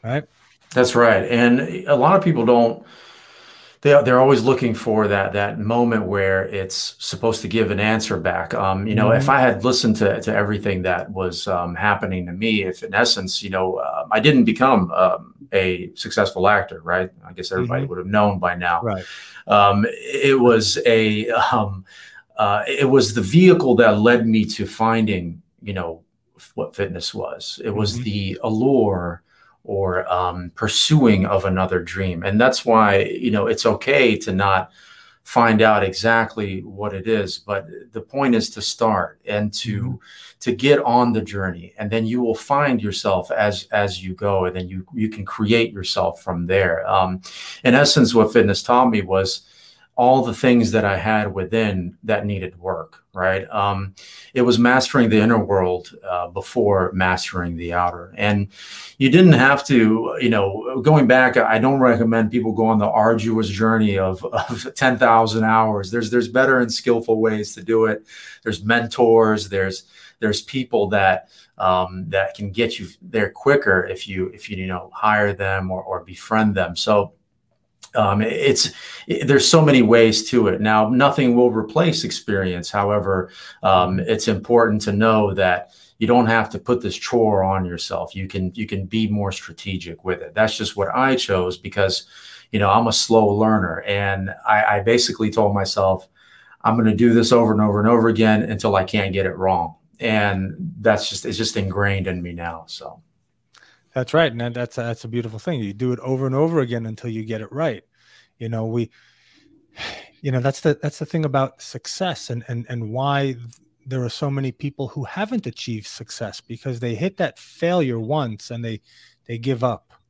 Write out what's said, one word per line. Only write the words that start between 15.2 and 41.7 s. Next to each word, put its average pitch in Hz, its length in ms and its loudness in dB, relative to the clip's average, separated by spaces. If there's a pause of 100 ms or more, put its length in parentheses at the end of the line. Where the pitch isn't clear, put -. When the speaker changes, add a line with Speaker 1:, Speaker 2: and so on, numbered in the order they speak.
Speaker 2:
a 92 420 -2
successful 101 540 -2
actor, 98 340 0
right? 90 280 -4 (140)
I - 100 -20
guess 92 180 -10
everybody 120 300 -4
Speaker 1:
Mm-hmm. - 80 -8
Speaker 2:
would 87 80 -8
have 90 100 -10 (100)
known 101 220 0
by 90 160 -2
now. 87 260 -2
Speaker 1:
Right. 98 220 -6 (420)
Speaker 2:
Um, 101 400 4 (420)
it 135 120 4
was 113 360 4 (100)
a, 110 420 2 (240)
um, 98 320 -2 (520)
uh, 104 300 0
it 135 220 0
was 120 260 4
the 117 80 -2
vehicle 139 540 6
that 107 240 4
led 113 260 4
me 110 180 2
to - 220 -6
finding, 107 760 -2 (200)
you 104 100 -10
know, 85 300 -8 (340)
f-, - 180 -20
what - 200 -8
fitness 90 400 -6
was. - 500 -12
It 113 60 -4
was 104 240 -2
Speaker 3:
Mm-hmm. 120 100 -6
Speaker 2:
the 101 380 -6
allure 107 800 0 (400)
or, 95 500 -4
um, 90 420 -4
pursuing 110 720 2
of 95 180 0
another 92 360 0
dream. 90 440 -6
And 101 160 0
that's 147 240 2
why, 107 340 4
you 113 320 -2
know, 104 160 0
it's 113 200 -2
okay 117 520 2
to 101 140 -6
not 95 380 0 (520)
find 113 400 4
out 107 200 4
exactly 104 800 -2
what 101 300 -10
it 95 160 -8
is, 104 300 -2
but 98 280 -6 (260)
the 113 80 -10
point 135 340 0
is 110 160 0
to 107 100 -14
start 104 640 -2
and 104 280 -4
to, 107 260 -6
Speaker 3:
Mm-hmm. 127 160 -6 (440)
Speaker 2:
to 123 140 -2
get 135 260 4
on 120 340 2
the 107 80 -2
journey, 92 560 -8